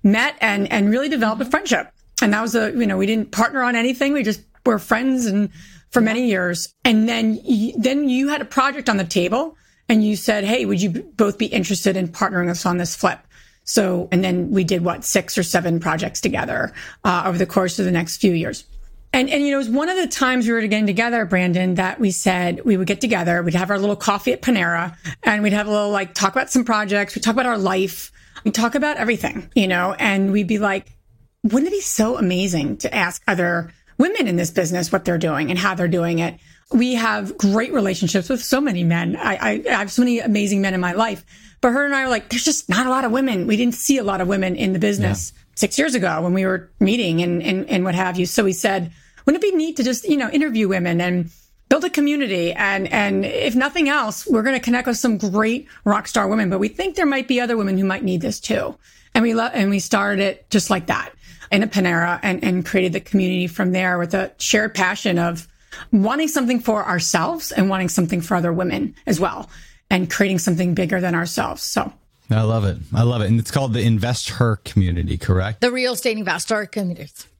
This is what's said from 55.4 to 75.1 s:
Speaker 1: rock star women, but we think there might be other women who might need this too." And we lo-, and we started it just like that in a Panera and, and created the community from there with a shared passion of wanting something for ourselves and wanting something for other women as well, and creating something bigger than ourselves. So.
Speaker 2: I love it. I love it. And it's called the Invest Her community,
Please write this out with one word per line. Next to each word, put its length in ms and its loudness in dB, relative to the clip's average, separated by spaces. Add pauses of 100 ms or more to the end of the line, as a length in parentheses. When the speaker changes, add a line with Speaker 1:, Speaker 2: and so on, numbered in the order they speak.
Speaker 1:
rock 220 2
star 220 0
women, 220 0
but 100 0
we 80 0
think 280 -4
there 100 2
might 200 0
be 140 2
other 160 0
women 220 0
who 60 2
might 200 -2
need 160 0
this 200 -4
too." 360 -4 (380)
And 100 4
we 100 2
lo-, 180 0
and 180 2
we 100 0
started 420 0
it 280 -4
just 200 2
like 180 -2
that 240 -4 (380)
in 120 4
a 40 2
Panera 560 0
and, 220 -2
and 200 0
created 280 0
the 80 -4
community 480 0
from 240 -2
there 260 0
with 160 -2
a 240 -2
shared 360 0
passion 440 0
of 300 -2 (440)
wanting 360 2
something 320 0
for 240 0
ourselves 640 -2
and 200 2
wanting 180 0
something 320 0
for 160 -2
other 160 0
women 420 -2 (120)
as 120 0
well, 300 -4 (420)
and 200 0
creating 280 2
something 360 0
bigger 260 0
than 140 0
ourselves. 480 -4
So. 280 -4 (400)
Speaker 2:
I 120 2
love 240 0
it. 100 -2 (180)
I 100 4
love 180 2
it. 80 0
And 100 4
it's 100 -6
called 220 -2
the 80 0
Invest 500 0
Her 260 2
community, 600 0